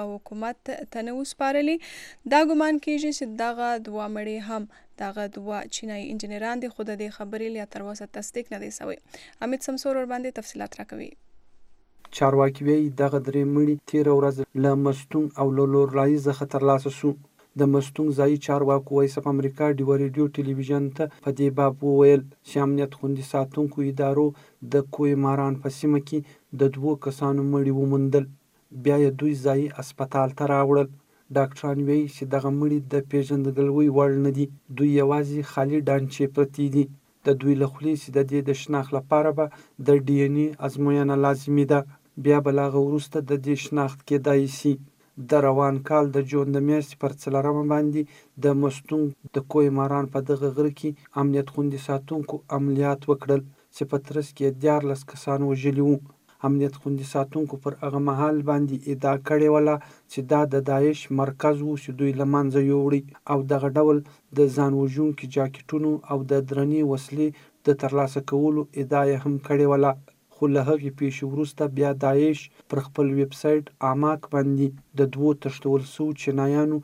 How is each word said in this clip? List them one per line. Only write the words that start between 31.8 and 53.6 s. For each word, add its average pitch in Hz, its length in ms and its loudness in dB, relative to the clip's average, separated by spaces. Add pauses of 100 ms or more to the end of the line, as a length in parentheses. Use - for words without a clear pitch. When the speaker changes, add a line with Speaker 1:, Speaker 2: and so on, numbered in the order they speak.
Speaker 2:
وایي 147 260 2
چې - 80 -12 (120)
دغه 135 140 -2 (100)
مړي 147 200 2 (140)
د - 20 2 (160)
پیژندګلوۍ 139 760 2 (100)
وړ 139 140 6 (140)
نه 139 120 2
دي. 139 100 0 (300)
دوی 147 120 2 (120)
یوازې 143 380 0 (120)
خالي 143 280 0 (100)
ډانچې 139 360 0 (120)
پرتې 143 300 0 (100)
دي. 143 80 4 (400)
د 139 140 4
دوی 139 220 2
له 139 100 2
خولې 156 300 -2
چې - 160 -16
د - 20 6 (100)
دې 143 180 0
د 143 120 2
شناخت 139 380 -4
لپاره 151 400 2
به 156 80 0 (420)
د - 20 8 (160)
ډي 143 200 2
ان 143 160 0
اې 151 60 2 (200)
ازموینه 143 560 0
لازمي 139 480 2
ده. 143 80 4 (460)
بیا 147 200 6
به 143 120 2
له 139 100 2
هغه 139 160 0
وروسته 147 380 -2
د 135 100 -6 (140)
دې 143 180 0
شناخت 139 440 -2
کېدای 139 360 2 (160)
سي. 143 140 2 (580)
د - 0 - (160)
روان 135 280 2 (140)
کال 151 160 4 (100)
د - 20 -2 (120)
جون 143 260 0
د - 20 0 (100)
میاشتې 147 340 0
پر 139 100 -2 (100)
څلورمه 147 500 0
باندې 151 300 2 (420)
د - 20 4 (180)
مستونګ 147 420 -2 (300)
د - 20 -6 (140)
کوی 147 160 6 (100)
ماران 139 360 0
په 139 60 -2 (100)
دغه 143 260 0
غره 147 240 0
کې 156 100 -4 (320)
امنیت 139 320 0
خوندي 143 340 -2
ساتونکو 147 480 -6 (220)
عملیات 139 520 0
وکړل 139 320 0 (340)